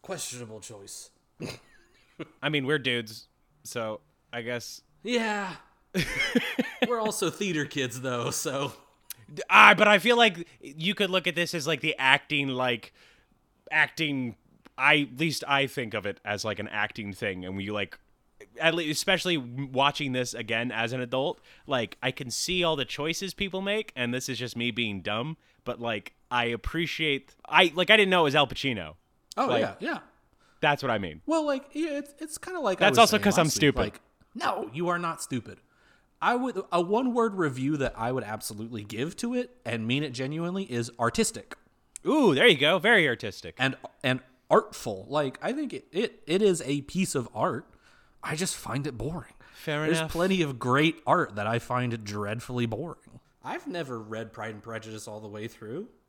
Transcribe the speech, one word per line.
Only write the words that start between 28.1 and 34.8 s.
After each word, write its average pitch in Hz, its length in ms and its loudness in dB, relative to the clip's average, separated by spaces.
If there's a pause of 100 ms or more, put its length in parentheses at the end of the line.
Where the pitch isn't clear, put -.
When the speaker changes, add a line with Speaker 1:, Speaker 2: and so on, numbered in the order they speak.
Speaker 2:
it 160 40 6
was 139 100 2
Al 147 120 6
Pacino. 110 480 -4 (420)
Speaker 1:
Oh, 254 100 2
Speaker 2:
Like, 120 140 2
Speaker 1:
yeah, - 180 -2
yeah. 247 200 -4 (600)
Speaker 2:
that's 147 240 2
what 127 80 0
I 110 80 2
mean. 82 260 -8
Speaker 1:
Well, 311 200 0
like, 277 280 -4
yeah, 294 240 -4
it's, 285 220 -12
it's - 180 -12
kinda 370 220 -10
like 202 220 -2
I 190 40 4
Speaker 2:
That's 208 80 8
Speaker 1:
was 208 60 6
Speaker 2:
also 220 180 8
Speaker 1:
saying 208 60 0
Speaker 2:
'cause 202 160 4
I'm 165 60 6
Speaker 1:
last 147 100 0
week, - 60 -2
Speaker 2:
stupid. 143 180 4
Speaker 1:
like, 107 220 -4 (340)
no, - 380 -2
you 170 160 -2